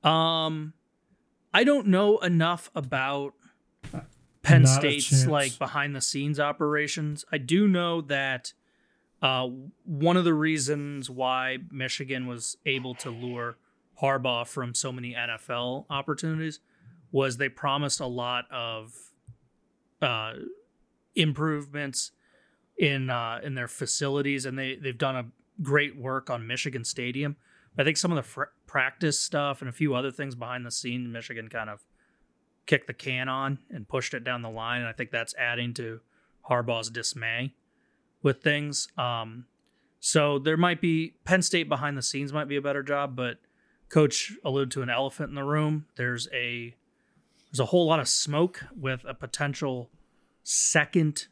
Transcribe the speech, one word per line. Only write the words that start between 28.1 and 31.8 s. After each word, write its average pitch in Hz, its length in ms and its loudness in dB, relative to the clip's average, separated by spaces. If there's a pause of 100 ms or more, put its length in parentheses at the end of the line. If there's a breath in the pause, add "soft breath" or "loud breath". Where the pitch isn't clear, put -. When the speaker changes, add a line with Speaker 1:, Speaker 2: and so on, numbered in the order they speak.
Speaker 1:
of 165 60 2
the 135 60 -2
fr-, - 220 -6 (220)
practice 139 540 0
stuff 143 400 -2
and 131 80 -8
a 120 40 -8
few 147 220 0
other 131 160 -2
things 135 240 -8
behind 120 320 -8
the 120 40 -12
scenes, 123 380 -4
Michigan 117 400 -10
kind 110 220 -6
of 104 140 -14 (840)